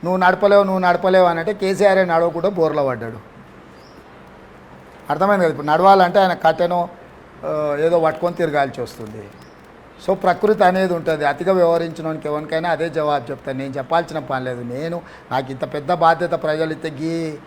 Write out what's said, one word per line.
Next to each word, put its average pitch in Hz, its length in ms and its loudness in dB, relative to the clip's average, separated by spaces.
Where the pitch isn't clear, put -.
"నువ్వు 180 140 -2
నడపలేవు, 196 460 6
నువ్వు 190 160 0
నడపలేవు" 185 460 4
అని 165 140 2
అంటే 190 140 -4
కేసీఆర్ 190 560 2
నడవకుండా 170 400 0
బోర్లో 151 380 0
పడ్డాడు. 113 300 -6
అర్థమైంది 185 360 2
కదా? 160 60 2
ఇప్పుడు 143 160 -6
నడవాలంటే 180 520 6
ఆయన 185 140 2
కట్టెను, 175 560 0
ఆ, 151 340 -4
ఏదో 165 200 2
పట్టుకొని 160 360 -2
తిరగాల్సి 143 460 -2
వస్తుంది. 110 480 -12
So 196 80 2
ప్రకృతి 196 480 2
అనేది 185 300 2
ఉంటుంది. 156 320 -2
అతిగా 165 280 0
వ్యవహరించినోనికి 165 760 0
ఎవరికైనా 156 420 -4
అదే 165 200 -2
జవాబు 147 420 -4
చెప్తాను. - 260 -8
నేను 135 160 -8
చెప్పాల్సిన 160 460 -4
పని 131 260 -6
లేదు. 123 160 -6
నేను, 151 400 -8
నాకు 131 200 -4
ఇంత 135 220 -8
పెద్ద 147 200 -2
బాధ్యత 165 380 2
ప్రజలు 156 400 -2
ఇస్తే 156 180 -8
గీ 160 580 -8